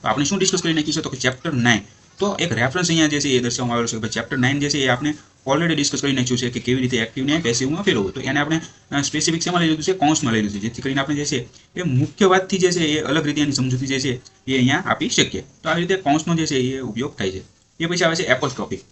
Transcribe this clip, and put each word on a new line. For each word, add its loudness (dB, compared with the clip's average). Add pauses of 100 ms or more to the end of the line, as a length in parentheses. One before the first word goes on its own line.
તો -4
આપણે 0
શું -2
ડિસ્કસ 0
કરી 0
નાખ્યું 0
છે? -2
તો -6
કે -6
ચેપ્ટર -4
નાઇન. 2 (380)
તો 0
એક -2
રેફરન્સ 0
અહીંયા 4
જે 0
છે 0
એ 4
દર્શાવવામાં -2
આવેલો 0
છે -4
કે -6
ભાઈ -4
ચેપ્ટર -4
નાઇન 2
જે 0
છે 0
એ 2
આપણે 0 (340)
already 2
ડિસ્કસ 0
કરી 0
નાખ્યું 0
છે -2
કે -6
કેવી 0
રીતે 0
એક્ટિવને -2
પેસિવમાં -2
ફેરવવું. 0
તો -10
એને -2
આપણે, -2 (300)
અ, 0
સ્પેસિફિક -2
શેમાં 0
લઈ 2
લીધું 0
છે? 0
કૌંસમાં 2
લઈ 2
લીધું -2
છે. -6
જેથી -6
કરીને -2
આપણે -2
જે -4
છે -4 (280)
એ -4
મુખ્ય 2
વાતથી 4
જે 4
છે 0
એ 2
અલગ 0
રીતે 0
એની 2
સમજૂતી 0
જે -2
છે -2 (320)
એ 0
અહીંયા 2
આપી -2
શકીએ. 0 (200)
તો -2
આવી 0
રીતે 2
કૌંસનો 2
જે 2
છે -2
એ 0
ઉપયોગ -4
થાય -2
છે. -10 (380)
એ 0
પછી 0
આવે 4
છે -2
એપોસ્ટ્રોફી. -2 (140)